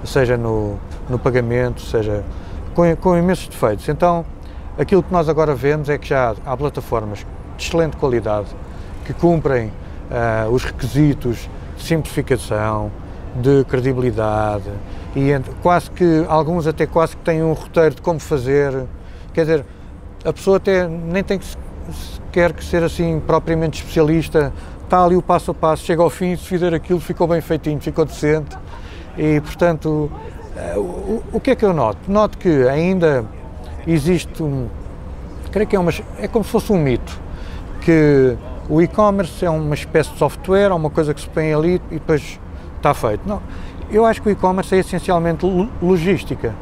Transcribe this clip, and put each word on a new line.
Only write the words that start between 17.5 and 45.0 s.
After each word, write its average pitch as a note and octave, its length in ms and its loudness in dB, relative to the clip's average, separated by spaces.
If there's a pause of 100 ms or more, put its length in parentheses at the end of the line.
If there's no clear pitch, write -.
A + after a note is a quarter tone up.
roteiro D#3 420 2
de - 60 -16
como E3 180 0
fazer. C3+ 680 0 (480)
Quer E3+ 80 2
dizer, D#3 240 2 (580)
a E3 80 0
pessoa F#3+ 260 2
até F#3 300 2
nem E3+ 360 -2
tem F#3+ 160 -2
que - 60 -10
se-, - 120 -10 (580)
sequer F3 380 2
que - 100 -10
ser E3+ 200 0
assim E3 420 0
propriamente D#3+ 560 0
especialista, D#3 720 2 (300)
está F#3 200 4
ali F3 120 6
o F3 60 4
passo F3 300 2
a - 20 -2
passo, D#3 320 0
chega E3 160 2
ao E3 80 6
fim, F3+ 260 -2
se - 100 -8
fizer F3 280 0
aquilo, E3+ 260 0
ficou F3 280 0
bem E3 140 2
feitinho, D3+ 380 -2
ficou D#3 260 0
decente. D3+ 520 -2 (600)
E, D3+ 240 2
portanto, D3+ 680 0 (440)
eh, F3 220 -8
o, G3+ 460 -4 (100)
o A3+ 60 0
que - 120 0
é A#3+ 40 4
que - 100 -2
eu F#3+ 80 4
noto? A#2 340 2
Noto G3+ 300 2
que C#3+ 300 4
ainda D#3 580 2 (600)
existe E3 560 0
um, C3+ 240 -2 (840)
creio G3+ 160 0
que - 80 0
é G3 40 4
uma, E3+ 120 2 (280)
é G#3 80 -4
como G#3+ 160 0
se - 80 -6
fosse A3 200 0
um G3+ 60 6
mito, C3+ 420 0 (600)
que C#3+ 540 6 (320)
o D#3 140 4
e-commerce G3 640 2
é F3 40 2
uma D#3 260 0
espécie - 360 0
de - 60 -12
software, F#3+ 540 2
é - 20 2
uma D#3 160 0
coisa D3+ 240 0
que - 80 -6
se - 80 -10
põe D#3 240 0
ali E3+ 280 2 (100)
e E3+ 40 -6
depois - 440 -2 (360)
está D3 180 2
feito. G#2+ 340 0
Não, G3+ 120 -4 (520)
eu G#3+ 140 6
acho A3 160 2
que G#3+ 80 0
o - 20 4
e-commerce F#3+ 440 0
é F#3+ 40 6
essencialmente E3+ 640 0